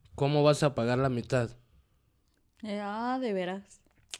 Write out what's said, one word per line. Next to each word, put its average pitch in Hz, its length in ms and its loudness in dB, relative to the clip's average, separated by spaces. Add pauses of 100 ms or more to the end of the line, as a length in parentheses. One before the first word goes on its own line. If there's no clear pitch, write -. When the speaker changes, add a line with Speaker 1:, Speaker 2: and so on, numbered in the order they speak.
(160)
Speaker 1:
¿cómo 147 280 2
vas 147 200 4
a 139 120 2
pagar 123 240 0
la 135 100 2
mitad? 120 400 0 (1120)
Speaker 2:
Eh, 208 180 -6
ah, 226 400 -4
de 233 120 -2
veras. 185 480 -6 (380)